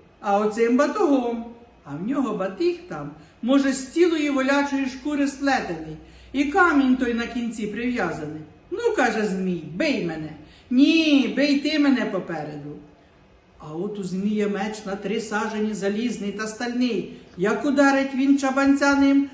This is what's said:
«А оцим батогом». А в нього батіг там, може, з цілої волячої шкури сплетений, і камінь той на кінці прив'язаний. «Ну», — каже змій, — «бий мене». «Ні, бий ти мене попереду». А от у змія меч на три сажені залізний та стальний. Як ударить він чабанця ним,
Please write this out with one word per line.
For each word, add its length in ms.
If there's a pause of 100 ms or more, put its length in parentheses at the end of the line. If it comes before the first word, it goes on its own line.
(200)
«А 200
оцим 380
батогом». 680 (380)
А 120
в 120
нього 300
батіг 420 (100)
там, 220 (300)
може, 320
з 140
цілої 420
волячої 560
шкури 420
сплетений, 680 (360)
і 120
камінь 500
той 180
на 140
кінці 400
прив'язаний. 720 (300)
«Ну», — 80 (160)
каже 300
змій, — 380 (120)
«бий 300
мене». 240 (400)
«Ні, 680
бий 240
ти 200
мене 260
попереду». 720 (840)
А 140
от 260
у 40
змія 440
меч 380
на 100
три 260
сажені 520
залізний 580
та 160
стальний. 680 (240)
Як 280
ударить 500
він 240
чабанця 560
ним, 380